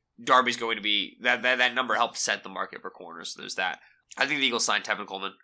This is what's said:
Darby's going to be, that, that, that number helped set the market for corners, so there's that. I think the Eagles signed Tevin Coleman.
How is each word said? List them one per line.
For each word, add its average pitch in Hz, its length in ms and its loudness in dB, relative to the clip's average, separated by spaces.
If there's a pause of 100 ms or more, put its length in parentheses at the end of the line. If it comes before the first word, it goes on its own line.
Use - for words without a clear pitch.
(220)
Darby's 123 340 6
going 113 200 -2
to 101 60 -8
be, 104 380 0
that, 123 220 0
that, 127 160 2
that 123 160 4
number 123 200 0
helped 113 240 2
set 104 240 -2
the 98 60 -12
market 95 320 -8
for 92 100 -12
corners, 82 440 -12
so - 80 -14
there's - 140 -8
that. 90 240 -4 (360)
I 131 100 2
think 143 140 -2
the 135 60 4
Eagles 117 180 0
signed 104 200 2
Tevin 104 220 -2
Coleman. 98 380 -8